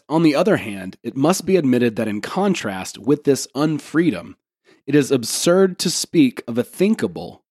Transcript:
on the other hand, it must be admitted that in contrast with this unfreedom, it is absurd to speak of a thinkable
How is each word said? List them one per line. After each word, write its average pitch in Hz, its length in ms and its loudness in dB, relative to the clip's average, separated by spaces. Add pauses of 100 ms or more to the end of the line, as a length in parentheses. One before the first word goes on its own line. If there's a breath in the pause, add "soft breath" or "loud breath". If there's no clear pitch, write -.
on 165 160 0
the 151 100 6
other 170 240 2
hand, 98 460 -10
it 120 140 -10
must 156 280 0
be 190 120 2
admitted 123 400 2
that 113 100 -2
in 104 140 -6
contrast 107 760 -4
with 143 280 0
this 135 280 2
unfreedom, 147 840 -2 (500 soft breath)
it 139 100 0
is 135 160 4
absurd 175 680 2
to 180 100 -2
speak 143 580 0
of 117 100 -6
a 120 60 0
thinkable 110 880 -4